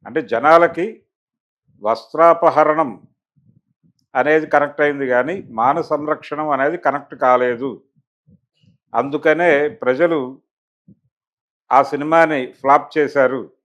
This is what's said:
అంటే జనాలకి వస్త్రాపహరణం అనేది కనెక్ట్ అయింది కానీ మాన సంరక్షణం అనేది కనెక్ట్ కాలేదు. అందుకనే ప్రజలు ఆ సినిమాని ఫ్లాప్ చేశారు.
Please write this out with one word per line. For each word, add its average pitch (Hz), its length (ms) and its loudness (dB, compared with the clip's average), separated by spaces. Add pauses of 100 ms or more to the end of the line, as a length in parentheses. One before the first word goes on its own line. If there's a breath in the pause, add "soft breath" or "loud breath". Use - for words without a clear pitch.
అంటే 127 220 -6
జనాలకి 160 580 2 (960)
వస్త్రాపహరణం 151 1080 0 (1200)
అనేది 151 340 2
కనెక్ట్ 143 340 0
అయింది 143 260 -2
కానీ 127 280 -2 (160)
మాన 123 300 0
సంరక్షణం 151 680 -6
అనేది 143 280 -2
కనెక్ట్ 143 380 -4
కాలేదు. 127 540 0 (1200)
అందుకనే 151 580 0 (240)
ప్రజలు 147 440 0 (1500)
ఆ 127 120 6
సినిమాని 151 580 0 (120)
ఫ్లాప్ 143 380 0
చేశారు. 135 500 0 (240)